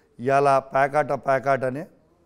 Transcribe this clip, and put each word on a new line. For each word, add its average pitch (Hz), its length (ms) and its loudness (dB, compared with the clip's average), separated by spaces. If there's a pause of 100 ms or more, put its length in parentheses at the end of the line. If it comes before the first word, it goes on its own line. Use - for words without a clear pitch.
(180)
ఇవాళ 135 400 2
పేకాట 139 540 -2
పేకాటనే, 135 720 -2 (400)